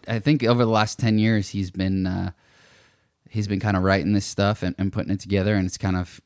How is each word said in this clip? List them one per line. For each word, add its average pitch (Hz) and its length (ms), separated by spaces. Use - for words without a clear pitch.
I 117 140
think 143 240
over 120 200
the 113 60
last 110 300
ten 110 180
years, 107 300
he's 95 240
been, 95 340
uh, 92 240
he's 104 200
been 101 100
kinda 98 220
writing 95 320
this 101 140
stuff 101 360
and, 92 160
and 95 140
putting - 200
it 101 60
together, 101 380
and 95 100
it's 92 120
kind 95 180
of 90 300